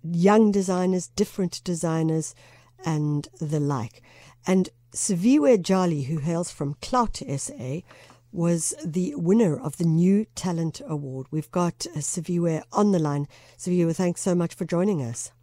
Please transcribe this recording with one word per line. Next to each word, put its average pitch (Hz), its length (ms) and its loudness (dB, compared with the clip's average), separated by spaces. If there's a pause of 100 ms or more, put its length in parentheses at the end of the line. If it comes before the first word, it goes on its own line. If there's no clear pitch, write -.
young 196 480 6
designers, 185 560 0
different - 560 -4
designers, 160 680 0 (500)
and 151 440 -2 (120)
the 151 200 -2
like. 139 420 -2 (460)
And 185 220 2 (240)
Siviwe 233 680 4
Jali, 175 420 0
who 156 140 -4
hails 165 340 -2
from 143 300 -6
Clout 247 460 -2
S 139 240 -6
A, 165 320 -8 (480)
was 170 420 0 (100)
the 180 320 -2
winner 180 440 4
of - 180 -8
the 175 80 0
New 185 480 4
Talent 165 540 -4
Award. 135 420 -8
We've 156 220 -6
got, 175 340 -2 (100)
uh, 151 40 -4
Siviwe 170 640 -2 (100)
on 208 200 4
the 175 60 4
line. 143 280 0 (320)
Siviwe, 170 360 0
thanks 180 260 -2
so 185 120 0
much 170 220 0
for 180 100 -6
joining 175 380 0
us. - 280 -8 (120)